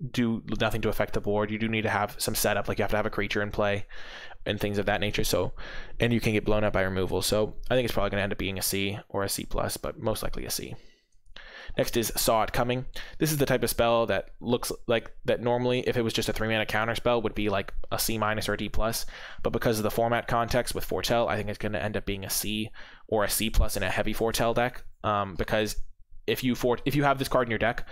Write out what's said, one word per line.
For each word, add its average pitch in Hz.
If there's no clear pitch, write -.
do 117
nothing 110
to 107
affect 101
the 113
board. 104
You 107
do 110
need 110
to 107
have 104
some 110
setup, 104
like, 104
you 104
have 101
to 107
have 104
a 107
creature 104
in 104
play 101
and 104
things 104
of 98
that 101
nature. 104
So, -
and 120
you 113
can 110
get 104
blown 107
up 104
by 95
removal. 95
So 107
I 123
think 127
it's 113
probably 98
gonna 101
end 101
up -
being 92
a 90
C 98
or 98
a 98
C -
plus, -
but -
most 110
likely -
a -
C. -
Next 135
is 113
Saw 110
It -
Coming. 123
This 156
is 151
the 135
type 123
of 113
spell 117
that 98
looks 117
like 113
that 113
normally, 123
if 120
it 123
was 113
just -
a 107
three 110
mana 110
counter 110
spell, 120
would 104
be, 104
like, 98
a 98
C 113
minus 107
or 104
a 104
D 104
plus. -
But 113
because 110
of -
the 104
format 117
context 117
with 90
Foretell, 117
I 87
think 104
it's 104
gonna 104
end 104
up 98
being 98
a -
C 107
or 107
a 98
C 110
plus -
in 98
a 92
heavy 107
Foretell 113
deck. 120
Um, 101
because 107
if 113
you 120
fort-, 120
if 127
you 151
have 139
this 135
card 127
in -
your 110
deck 110